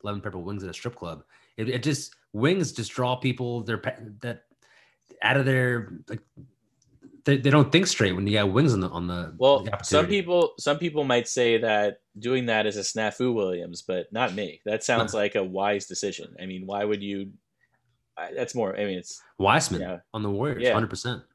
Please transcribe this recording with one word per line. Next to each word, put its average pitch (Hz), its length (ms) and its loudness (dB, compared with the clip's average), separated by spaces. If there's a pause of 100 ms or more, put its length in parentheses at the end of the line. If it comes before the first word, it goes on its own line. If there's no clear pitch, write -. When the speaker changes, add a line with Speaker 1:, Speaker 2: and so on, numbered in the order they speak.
Speaker 1:
lemon 104 160 -6
pepper 95 180 -10
wings 95 240 -10
at 95 80 -10
a 82 40 -12
strip - 220 -10
club. 82 280 -12 (320)
It, 110 120 -4
it 120 140 -4
just, 143 320 -4 (180)
wings 156 400 0
just 110 200 -8
draw 127 240 0
people, 120 460 -4
they're 110 160 -4
pa-, - 180 -6 (240)
that - 240 -10 (760)
out 120 140 4
of 139 80 2
their, 123 480 2 (160)
like, 123 120 -10 (1040)
they, 139 120 6
they 135 140 4
don't 139 220 8
think 175 160 6
straight 98 240 2
when 95 160 -2
you 104 60 2
got 104 180 4
wings 131 200 6
on 98 80 2
the, 90 100 -2
on 85 180 -6
the, 87 300 -6
Speaker 2:
Well, 135 260 6
Speaker 1:
the - 60 -8
Speaker 2:
some - 40 -2
Speaker 1:
opportunity. 175 480 2
Speaker 2:
people, 175 380 2
some 147 180 0
people 151 260 -2
might 120 220 2
say 117 320 4
that 104 400 2 (200)
doing 123 280 -2
that 110 200 2
is 104 100 -2
a 101 60 -4
snafu 110 520 -2
Williams, 87 480 -4
but 90 300 -4
not 110 220 -2
me. 92 320 -8
That 107 180 -2
sounds 113 300 2
Speaker 1:
No. 110 40 0
Speaker 2:
like 104 160 0
a 101 80 0
wise 98 440 -2
decision. - 540 -8
I 92 60 -12
mean, 92 180 -10
why 101 200 -4
would 104 180 0
you? 98 300 -6 (840)
I, 87 180 -10
that's 123 200 -6
more, 107 200 -2
I 104 100 -4
mean, 95 140 -4
it's - 220 -14 (160)
Speaker 1:
Wiseman 98 440 2
Speaker 2:
Yeah. 90 180 -8 (160)
Speaker 1:
on 107 80 -4
the 104 80 -2
Warriors, 117 320 -2
Speaker 2:
Yeah. 120 120 4
Speaker 1:
hundred 110 160 2
percent. - 320 -8 (120)